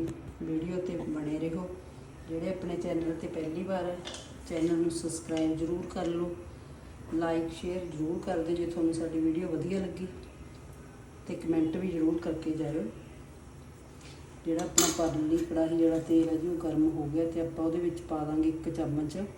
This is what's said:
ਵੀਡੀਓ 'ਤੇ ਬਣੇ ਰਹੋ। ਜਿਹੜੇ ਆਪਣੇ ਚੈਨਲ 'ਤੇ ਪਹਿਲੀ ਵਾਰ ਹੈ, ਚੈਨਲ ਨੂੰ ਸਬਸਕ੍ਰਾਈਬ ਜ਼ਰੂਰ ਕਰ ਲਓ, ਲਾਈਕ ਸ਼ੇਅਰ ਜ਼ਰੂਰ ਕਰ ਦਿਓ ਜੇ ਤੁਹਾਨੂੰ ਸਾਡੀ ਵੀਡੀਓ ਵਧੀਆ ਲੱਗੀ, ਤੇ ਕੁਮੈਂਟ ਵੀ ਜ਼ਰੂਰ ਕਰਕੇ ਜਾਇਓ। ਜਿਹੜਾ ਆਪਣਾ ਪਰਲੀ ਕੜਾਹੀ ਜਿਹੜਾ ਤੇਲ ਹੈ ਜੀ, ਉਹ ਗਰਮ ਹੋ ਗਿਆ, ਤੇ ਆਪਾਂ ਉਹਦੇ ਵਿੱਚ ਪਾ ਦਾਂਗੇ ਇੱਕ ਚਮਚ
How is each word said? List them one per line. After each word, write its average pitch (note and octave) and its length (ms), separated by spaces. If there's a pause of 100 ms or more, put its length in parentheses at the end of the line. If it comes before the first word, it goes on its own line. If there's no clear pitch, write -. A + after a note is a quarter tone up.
(420)
ਵੀਡੀਓ E3 360
'ਤੇ F3+ 200
ਬਣੇ D3+ 420
ਰਹੋ। E3+ 280 (640)
ਜਿਹੜੇ E3 200
ਆਪਣੇ F3 260
ਚੈਨਲ E3 380
'ਤੇ F3 140
ਪਹਿਲੀ D#3+ 360
ਵਾਰ F#3 200
ਹੈ, F3 140 (520)
ਚੈਨਲ E3 280
ਨੂੰ E3+ 140
ਸਬਸਕ੍ਰਾਈਬ D#3+ 680
ਜ਼ਰੂਰ E3 280
ਕਰ F3+ 200
ਲਓ, E3+ 240 (840)
ਲਾਈਕ E3 400
ਸ਼ੇਅਰ F3+ 320
ਜ਼ਰੂਰ D#3 400
ਕਰ F#3 120
ਦਿਓ E3 180
ਜੇ E3+ 100
ਤੁਹਾਨੂੰ E3 280
ਸਾਡੀ D#3+ 260
ਵੀਡੀਓ D#3+ 280
ਵਧੀਆ F3 320
ਲੱਗੀ, F3 280 (1200)
ਤੇ F3+ 80
ਕੁਮੈਂਟ D#3+ 420
ਵੀ F#3 100
ਜ਼ਰੂਰ E3 300
ਕਰਕੇ D#3+ 340
ਜਾਇਓ। D#3 320 (1600)
ਜਿਹੜਾ E3 180
ਆਪਣਾ - 240 (100)
ਪਰਲੀ D#3 400
ਕੜਾਹੀ E3 400
ਜਿਹੜਾ E3 220
ਤੇਲ E3 300
ਹੈ D#3+ 60
ਜੀ, D#3 120
ਉਹ E3+ 100
ਗਰਮ D#3 340
ਹੋ D3 220
ਗਿਆ, E3 180
ਤੇ E3 100
ਆਪਾਂ D#3+ 240
ਉਹਦੇ E3 140
ਵਿੱਚ F3 220
ਪਾ D#3+ 220
ਦਾਂਗੇ D#3 260
ਇੱਕ D#3+ 200
ਚਮਚ D3+ 480 (200)